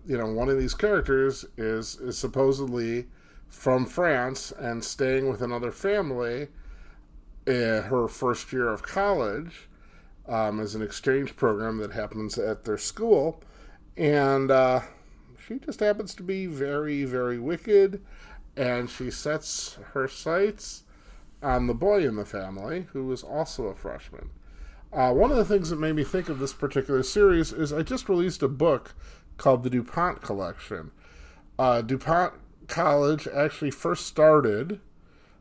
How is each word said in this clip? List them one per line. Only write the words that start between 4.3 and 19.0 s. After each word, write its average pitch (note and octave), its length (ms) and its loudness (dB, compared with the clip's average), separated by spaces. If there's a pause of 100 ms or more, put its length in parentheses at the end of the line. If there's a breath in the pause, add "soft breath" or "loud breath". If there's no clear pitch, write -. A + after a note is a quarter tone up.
and A#2 320 -6
staying C3+ 460 0
with G#2 100 -6
another A#2+ 320 -4
family, C3+ 760 -2 (1000 soft breath)
uh, A#2 340 2
her A#2 240 0
first - 460 -2
year B2 160 0
of G#2+ 140 -4
college, E3 880 -2 (580 soft breath)
um, G#2+ 320 0
is G#2+ 140 -6
an A2 80 -4
exchange C3+ 540 -2
program A2 420 0
that G#2 140 -6
happens G#2+ 440 -6
at G#2+ 280 -2
their G#2+ 140 -2
school. E3 640 2 (540 soft breath)
And, C#3 540 4
uh, B2+ 320 6 (680 loud breath)
she - 100 -8
just - 220 -10
happens G#3 340 0
to - 80 -14
be F#3+ 240 -4
very, C#3+ 560 -2
very B2 360 -2
wicked, G3 640 2 (540 loud breath)
and B2 320 -2
she B2+ 220 -8